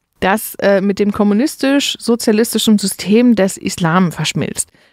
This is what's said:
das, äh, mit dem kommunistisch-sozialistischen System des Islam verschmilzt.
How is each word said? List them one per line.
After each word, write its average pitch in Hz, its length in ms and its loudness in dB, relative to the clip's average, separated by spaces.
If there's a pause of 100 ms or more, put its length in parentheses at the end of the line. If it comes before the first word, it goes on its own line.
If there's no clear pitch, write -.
(200)
das, 196 360 -2
äh, 196 260 2
mit 202 160 0
dem 202 140 0
kommunistisch-sozialistischen 226 1600 0
System 214 600 2
des 190 200 0
Islam 175 560 0
verschmilzt. - 560 -6 (240)